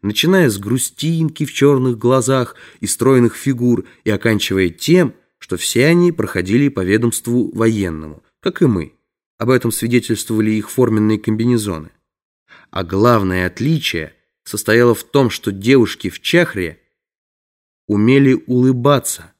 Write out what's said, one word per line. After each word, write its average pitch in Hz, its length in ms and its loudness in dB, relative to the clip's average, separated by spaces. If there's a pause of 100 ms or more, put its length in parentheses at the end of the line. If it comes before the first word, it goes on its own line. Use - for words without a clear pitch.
начиная 151 480 2
с 98 80 -6
грустинки 147 840 -4
в - 80 -10
чёрных 131 460 2
глазах 127 580 0 (240)
и 110 60 -8
стройных 123 500 2
фигур 120 480 0 (200)
и 107 60 -2
оканчивая 98 580 0
тем, 156 460 0 (240)
что - 180 -10
все 120 300 0
они 175 260 4
проходили 101 560 0
по 113 160 -4
ведомству 117 680 0
военному, 87 720 -4 (180)
как - 220 -4
и 165 40 4
мы. 90 280 -2 (440)
Об 113 120 -4
этом 120 200 0
свидетельствовали 110 800 -2
их 107 200 -4
форменные 107 480 0
комбинезоны. 107 720 -4 (800)
А 95 120 -8
главное 95 640 2
отличие 95 680 -4 (340)
состояло 117 460 2
в - 100 -10
том, 131 260 0
что - 220 -6
девушки 104 580 2
в - 100 -18
Чахре 98 600 -2 (1080)
умели 127 600 4
улыбаться. 127 920 0